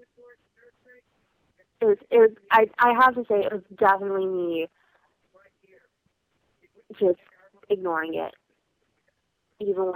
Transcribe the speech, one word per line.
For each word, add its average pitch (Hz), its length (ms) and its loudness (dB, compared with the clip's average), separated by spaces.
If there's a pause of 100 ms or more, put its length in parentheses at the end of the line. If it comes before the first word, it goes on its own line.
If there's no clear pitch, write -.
(1800)
It - 40 -2
was, 208 140 2 (120)
it 240 80 4
was, 220 120 6 (200)
I, 220 180 4 (120)
I 240 140 2
have 254 200 2
to 240 140 -6
say, 202 160 0
it - 80 -6
was 196 100 -8 (160)
definitely 196 480 0
me 170 420 -6 (2250)
just 185 220 0 (500)
ignoring 165 440 -6
it. 165 200 -8 (1300)
Even 196 260 -2
when 180 80 -6